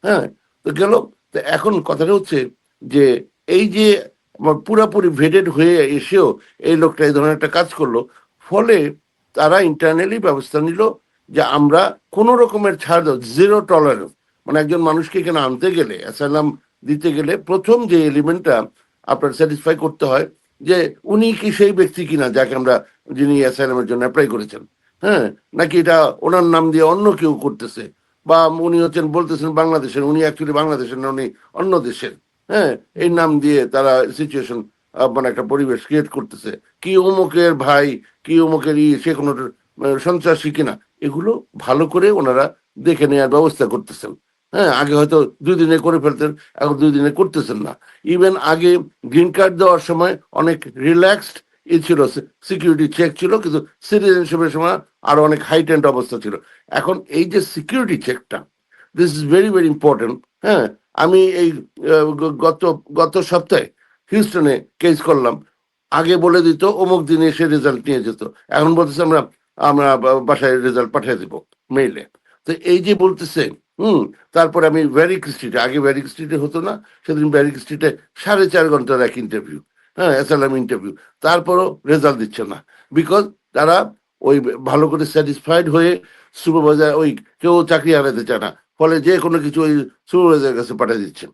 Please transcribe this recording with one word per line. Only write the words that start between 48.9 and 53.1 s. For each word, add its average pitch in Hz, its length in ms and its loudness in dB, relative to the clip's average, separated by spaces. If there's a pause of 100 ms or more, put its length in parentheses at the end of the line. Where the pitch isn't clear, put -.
গ্রিন 160 260 2
কার্ড 185 240 2
দেওয়ার 180 220 4
সময় 170 400 -2 (140)
অনেক 160 320 -2 (120)
রিল্যাক্সড 175 600 2 (340)
ই 165 80 2
ছিল, 151 260 2
সি-, 127 140 -6 (220)
সিকিউরিটি 156 500 0
চেক 165 260 -2